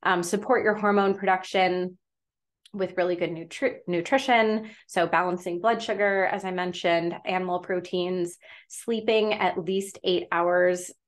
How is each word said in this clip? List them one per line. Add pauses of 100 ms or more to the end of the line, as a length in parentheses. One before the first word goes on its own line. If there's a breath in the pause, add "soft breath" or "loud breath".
Um,
support
your
hormone
production (720)
with
really
good
nutri-, (100)
nutrition. (160 loud breath)
So
balancing
blood
sugar,
as
I
mentioned,
animal
proteins, (320 loud breath)
sleeping
at
least
eight
hours (160)